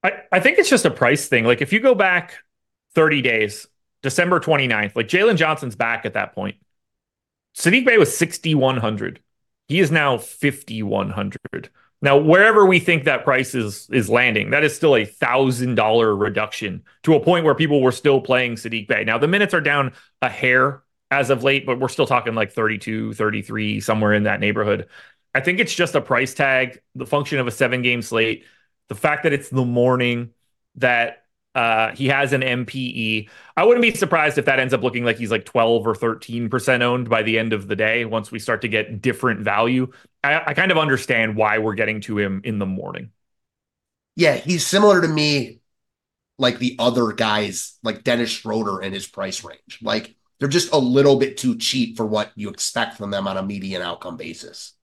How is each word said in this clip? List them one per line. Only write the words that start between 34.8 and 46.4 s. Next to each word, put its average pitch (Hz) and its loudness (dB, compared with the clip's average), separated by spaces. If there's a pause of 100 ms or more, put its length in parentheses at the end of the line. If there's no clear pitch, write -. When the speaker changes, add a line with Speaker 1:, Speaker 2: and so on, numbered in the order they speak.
Speaker 1:
looking 120 -2
like 113 0
he's, 113 -6
like, 113 -2
twelve 113 2
or 110 -2
thirteen 117 -6
percent 123 0
owned 123 -2
by 113 2
the 110 0
end 113 -2
of 101 -6
the 104 -2
day 110 -2
once 107 -6
we 120 -12
start 110 -4
to 123 -6
get 107 -4
different 120 -2
value. 117 0 (340)
I, 156 0
I 147 -4
kind 180 0
of 165 2
understand 123 0
why 110 2
we're 107 -4
getting 107 -4
to 107 -6
him 98 -2
in 107 -6
the 101 -2
morning. - -10 (1080)
Speaker 2:
Yeah, 156 4
he's 160 -4
similar 196 6
to 165 0
me, 147 -2 (760)
like, 123 0